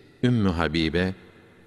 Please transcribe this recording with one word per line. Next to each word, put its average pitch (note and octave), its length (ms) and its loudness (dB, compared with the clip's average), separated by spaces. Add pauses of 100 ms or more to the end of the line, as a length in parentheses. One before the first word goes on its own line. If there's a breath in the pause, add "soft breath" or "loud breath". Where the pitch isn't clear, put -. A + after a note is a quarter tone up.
(220)
Ümmü A#2+ 260 2
Habibe E2 680 0 (520)